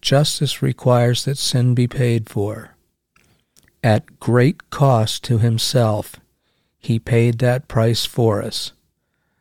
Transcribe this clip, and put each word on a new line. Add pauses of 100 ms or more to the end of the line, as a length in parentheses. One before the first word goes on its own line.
Justice
requires
that
sin
be
paid
for. (1080)
At
great
cost
to
himself, (640)
he
paid
that
price
for
us. (680)